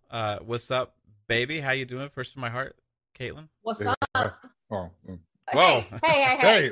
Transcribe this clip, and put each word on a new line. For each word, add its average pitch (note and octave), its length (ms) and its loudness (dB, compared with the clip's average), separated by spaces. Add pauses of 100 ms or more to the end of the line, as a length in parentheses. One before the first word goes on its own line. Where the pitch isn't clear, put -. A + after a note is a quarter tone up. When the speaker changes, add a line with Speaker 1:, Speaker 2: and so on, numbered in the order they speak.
(100)
Speaker 1:
Uh, G#2+ 300 -4
what's A#2 320 -6
up, B2+ 240 -2 (300)
baby? B2 340 0
How C#3 100 -4
you C3 160 -2
doing? C3 240 -10
First - 240 -10
to C#3 40 -18
my B2 120 -6
heart, C3 260 -6 (420)
Caitlin. C3+ 300 -10 (140)
Speaker 2:
What's G#3+ 180 -6
Speaker 3:
Yeah. A#3+ 140 0 (200)
Speaker 2:
up? - 240 0 (320)
Speaker 3:
Oh, F2+ 200 -6 (180)
mm. F#2 100 -12 (360)
Speaker 1:
Whoa. D#3 260 6
Speaker 2:
Hey, - 220 -10
hey, D#4 200 4
hey, C4 140 2
hey. C#4 40 -2 (260)
Speaker 3:
Hey, A#2 60 -2